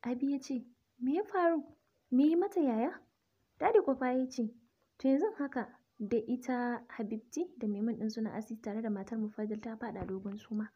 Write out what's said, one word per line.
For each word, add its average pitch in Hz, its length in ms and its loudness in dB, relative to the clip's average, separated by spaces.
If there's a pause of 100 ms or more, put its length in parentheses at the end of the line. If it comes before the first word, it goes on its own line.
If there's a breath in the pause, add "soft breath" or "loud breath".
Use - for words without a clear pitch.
Abi 254 300 0
ya 277 80 0
ce, 254 240 -4 (340)
"Me 254 160 0
ya 381 100 2
faru? 339 380 2 (480)
Me 277 200 8
ya 339 60 4
mata 381 240 2
yaya?" 254 360 2 (640)
Dadi 415 240 6
ko 269 100 2
fa 254 180 -2
ya 262 160 2
ce, 233 200 -4 (500)
"To 262 100 2
yanzu 277 180 6 (100)
haka 269 320 -4 (320)
da 214 160 0
ita 247 720 -2
Habibti 220 560 -6 (140)
da 220 100 -2
Maimun 208 300 0
ɗin 220 120 -2
suna 220 220 -4
asibiti 220 300 -8
tare 214 200 -4
da 226 80 -2
matar 202 280 -4
Mufaddal 214 420 -4
ta 220 160 -10
faɗa 208 300 -6
dogon 196 320 -6
suma." 214 380 -4